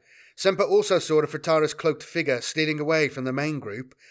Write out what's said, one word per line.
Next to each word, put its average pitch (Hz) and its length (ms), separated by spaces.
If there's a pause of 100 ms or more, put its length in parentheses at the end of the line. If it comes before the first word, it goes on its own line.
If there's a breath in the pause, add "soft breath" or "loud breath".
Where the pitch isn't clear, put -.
(360 soft breath)
Semper 190 280
also 196 360
saw 156 220
the 147 60
Fratara's 156 460
cloaked 156 300
figure 135 380
stealing 156 380
away 151 280
from 127 160
the 131 80
main 147 280
group, 107 360 (140 loud breath)